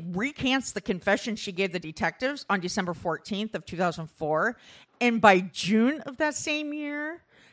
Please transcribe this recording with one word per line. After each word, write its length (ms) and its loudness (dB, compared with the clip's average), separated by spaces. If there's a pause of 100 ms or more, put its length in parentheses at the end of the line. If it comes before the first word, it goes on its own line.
(120)
recants 600 -2
the 80 -6
confession 560 0
she 160 -6
gave 200 0
the 80 -2
detectives 680 -4
on 120 2
December 340 -2
fourteenth 600 -4
of 120 -8
two 100 -12
thousand 320 -2
four. 480 0 (460)
And 180 4
by 200 10
June 600 2
of 140 -10
that 180 0
same 380 -4
year, 500 -8 (300)